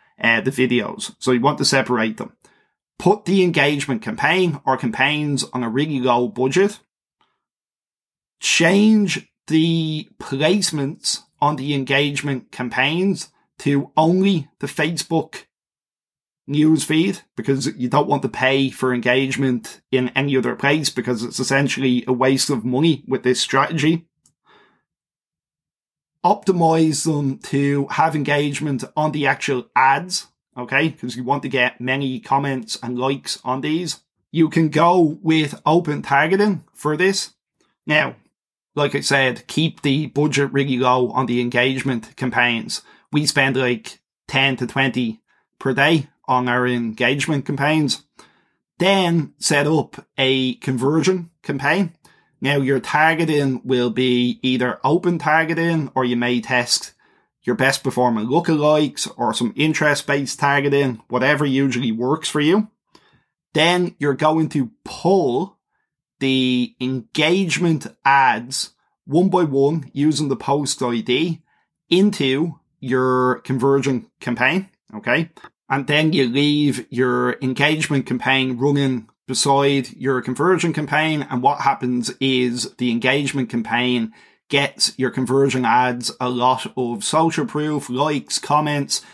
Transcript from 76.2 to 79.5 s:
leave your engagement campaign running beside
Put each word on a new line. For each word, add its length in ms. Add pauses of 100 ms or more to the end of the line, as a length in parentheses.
leave 640
your 520
engagement 640
campaign 520
running 520 (180)
beside 640